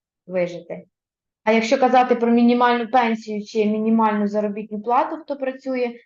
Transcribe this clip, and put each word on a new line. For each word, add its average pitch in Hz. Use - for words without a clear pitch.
вижити. 175
А 220
якщо 226
казати 247
про 233
мінімальну 240
пенсію 226
чи 214
мінімальну 214
заробітну 208
плату, 254
хто 294
працює, 262